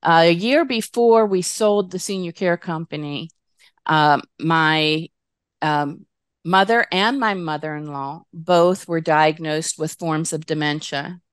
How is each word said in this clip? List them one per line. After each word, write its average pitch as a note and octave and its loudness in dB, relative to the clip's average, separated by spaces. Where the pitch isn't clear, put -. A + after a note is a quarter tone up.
Uh, E3 4
a E3+ 6
year A#3+ 2
before A3+ 2
we F#3+ 0
sold G#3 0
the F3+ -8
senior F#3 -6
care F3 0
company, D3+ -8
uh, D3+ 4
my, D#3 0
um, D3 -2
mother F#3+ 2
and A3 0
my G#3+ -2
mother-in-law D3+ -8
both F3 2
were E3 -2
diagnosed D#3+ 0
with D#3 -6
forms D#3+ -4
of D#3 -8
dementia. D3+ -6